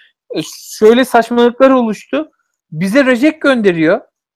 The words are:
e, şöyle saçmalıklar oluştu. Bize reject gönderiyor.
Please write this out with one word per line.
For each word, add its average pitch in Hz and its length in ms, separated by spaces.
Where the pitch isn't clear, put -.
e, 170 40
şöyle 233 260
saçmalıklar 240 640
oluştu. 262 600
Bize 196 340
reject 262 360
gönderiyor. 202 600